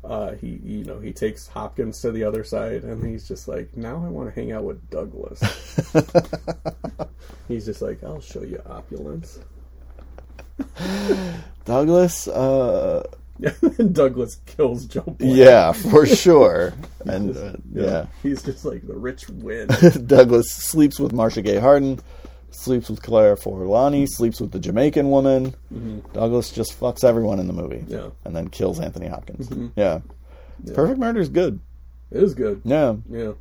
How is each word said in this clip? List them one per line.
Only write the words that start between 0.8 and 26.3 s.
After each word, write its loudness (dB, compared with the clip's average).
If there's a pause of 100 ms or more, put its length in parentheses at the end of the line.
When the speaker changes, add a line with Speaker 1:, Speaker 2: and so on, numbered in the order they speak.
Speaker 1:
know, -14
he -14
takes -8
Hopkins -10
to -4
the -6
other -4
side, -8
and -10
he's -10
just -14
like, -12
"Now -12
I -8
wanna -12
hang -10
out -10
with -12
Douglas." -12 (540)
Speaker 2:
<laughs> -6
Speaker 1:
He's -8
just -10
like, -10
"I'll -14
show -16
you -14
opulence." -16 (1160)
Speaker 2:
<laughs> -8
Douglas, 2
uh, 0 (360)
Speaker 1:
<laughs> -12 (340)
And 2
Douglas 0
kills -4
Joe -8
Black. -14
Speaker 2:
Yeah, 10
for 6
Speaker 1:
<laughs> 0
Speaker 2:
sure. 6 (300)
Speaker 1:
He's -6
Speaker 2:
And, -4
Speaker 1:
just, -10
Speaker 2:
uh, -12 (220)
Speaker 1:
yeah. -4
Speaker 2:
yeah. -2 (180)
Speaker 1:
He's -4
just -10
like, -8
"The -12
rich -12
win." -12
Speaker 2:
<laughs> 6
Douglas 8
sleeps 2
with -2
Marcia 0
Gay 2
Harden, 4 (560)
sleeps -4
with -8
Claire 6
Forlani, 0
sleeps -2
with -6
the -6
Jamaican 0
woman. 4 (260)
Speaker 1:
Mm-hmm. -10 (140)
Speaker 2:
Douglas -2